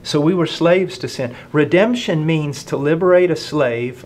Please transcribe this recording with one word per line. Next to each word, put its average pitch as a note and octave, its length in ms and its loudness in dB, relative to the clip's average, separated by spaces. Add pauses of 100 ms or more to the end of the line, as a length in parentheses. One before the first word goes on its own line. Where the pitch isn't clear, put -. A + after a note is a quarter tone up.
So - 180 -2
we D#3+ 140 2
were E3+ 120 0
slaves F3 520 0
to C3+ 100 -8
sin. B2 240 -8 (200)
Redemption E3+ 760 2
means D3+ 380 -2
to - 120 -6
liberate E3+ 540 2
a D#3 60 -2
slave B2 680 -4